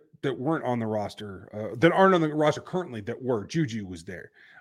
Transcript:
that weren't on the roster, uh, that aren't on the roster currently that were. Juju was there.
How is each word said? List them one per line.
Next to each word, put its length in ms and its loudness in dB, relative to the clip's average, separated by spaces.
that 180 -2
weren't 260 -2
on 140 0
the 80 -2
roster, 640 -6
uh, 260 -8
that 140 6
aren't 220 8
on 60 6
the 140 0
roster 260 2
currently 420 -6
that 180 -8
were. 260 -2
Juju 400 -2
was 180 -12
there. 260 -14